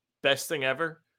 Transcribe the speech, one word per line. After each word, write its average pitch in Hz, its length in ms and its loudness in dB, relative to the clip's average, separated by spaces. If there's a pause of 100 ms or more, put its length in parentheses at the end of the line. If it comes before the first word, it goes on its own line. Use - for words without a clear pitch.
(220)
best 139 260 2
thing 143 160 -2
ever, 156 380 -2 (160)